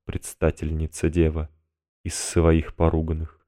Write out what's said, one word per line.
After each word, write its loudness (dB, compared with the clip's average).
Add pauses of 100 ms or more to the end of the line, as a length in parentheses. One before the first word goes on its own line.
предстательница -4
дева 2 (540)
из -8
своих 2
поруганных -2